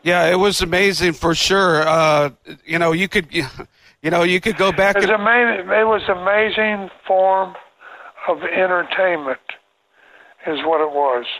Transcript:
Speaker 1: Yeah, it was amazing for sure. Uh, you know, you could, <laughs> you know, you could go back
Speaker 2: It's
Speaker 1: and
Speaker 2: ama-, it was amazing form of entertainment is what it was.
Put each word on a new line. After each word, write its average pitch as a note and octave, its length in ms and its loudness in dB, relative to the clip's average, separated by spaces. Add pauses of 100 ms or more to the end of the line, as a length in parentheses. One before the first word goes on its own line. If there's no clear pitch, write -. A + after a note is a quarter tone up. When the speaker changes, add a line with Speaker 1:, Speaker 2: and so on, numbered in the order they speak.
Speaker 1:
Yeah, F3 240 2
it F3+ 100 2
was F#3+ 260 0
amazing F3+ 500 0
for E3 220 -2
sure. E3+ 520 2
Uh, D#3 440 2 (340)
you E3 140 -4
know, E3 140 2
you F3+ 160 -2
could, F3 240 -4
<laughs> - 680 -10
you D#3 80 -2
know, E3+ 120 2
you F3+ 180 2
could G#3+ 160 -4
go F#3+ 160 2
back G3 240 2
Speaker 2:
It's G3 80 2
Speaker 1:
and F#3+ 80 2
Speaker 2:
ama-, G#3+ 580 2
it G#3+ 160 2
was G#3+ 220 0
amazing G3+ 800 0 (160)
form F#3+ 480 2 (720)
of E3 160 -4
entertainment F3 960 -2 (1080)
is D#3 180 -4
what D#3+ 160 0
it D3+ 100 0
was. C3+ 360 0 (140)